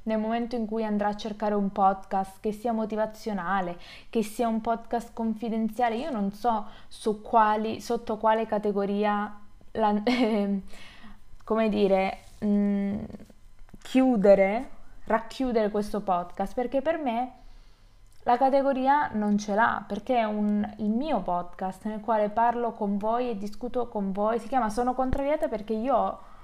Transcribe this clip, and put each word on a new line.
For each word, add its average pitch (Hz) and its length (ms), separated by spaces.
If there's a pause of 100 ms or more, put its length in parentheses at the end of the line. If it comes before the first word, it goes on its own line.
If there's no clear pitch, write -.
nel 220 140
momento 233 380
in 226 100
cui 220 180
andrà 208 260
a 208 60
cercare 208 380
un 202 180
podcast 190 680
che 220 120
sia 208 200
motivazionale, 214 1040 (320)
che 226 140
sia 233 240
un 220 120
podcast 233 540
confidenziale, 226 800
io 277 140
non 208 220
so 220 340 (220)
su 208 340
quali, 220 580
sotto 233 380
quale 220 300
categoria 208 920 (340)
la, 208 280
<laughs> - 20
ehm, 214 580 (840)
come 220 260
dire, 196 500 (240)
mm, 202 600 (800)
chiudere, 214 840 (360)
racchiudere 226 640
questo 208 320
podcast, 190 540
perché 254 260
per 320 160
me 254 360 (960)
la 240 80
categoria 269 760
non 208 260
ce 208 160
l'ha, 226 320
perché 214 300
è 226 60
un, 208 540
il 214 120
mio 247 320
podcast 185 640
nel 214 140
quale 214 300
parlo 233 440
con 208 240
voi 226 320
e 226 100
discuto 233 480
con 196 240
voi, 214 260
si 214 100
chiama 240 220
Sono 240 240
Contrariata 277 540
perché 220 260
io 233 220
ho, 196 240 (240)